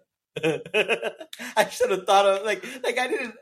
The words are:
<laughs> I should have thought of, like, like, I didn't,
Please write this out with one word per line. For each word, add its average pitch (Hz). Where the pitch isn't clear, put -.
<laughs> -
I 190
should 240
have 185
thought 202
of, 196
like, 202
like, 247
I 254
didn't, 247